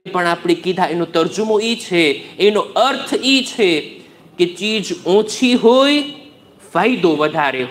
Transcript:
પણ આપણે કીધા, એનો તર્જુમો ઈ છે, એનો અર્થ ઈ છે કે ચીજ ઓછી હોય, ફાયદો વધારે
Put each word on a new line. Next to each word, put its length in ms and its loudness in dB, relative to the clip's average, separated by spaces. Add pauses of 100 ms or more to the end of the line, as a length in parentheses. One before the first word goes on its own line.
(120)
પણ 160 -2
આપણે 260 0
કીધા, 320 -2
એનો 200 -2
તર્જુમો 540 0
ઈ 160 -2
છે, 480 0 (160)
એનો 220 4
અર્થ 520 -2 (100)
ઈ 220 2
છે 360 0 (560)
કે 80 2
ચીજ 400 -4 (200)
ઓછી 480 2
હોય, 500 4 (680)
ફાયદો 420 2
વધારે 560 -2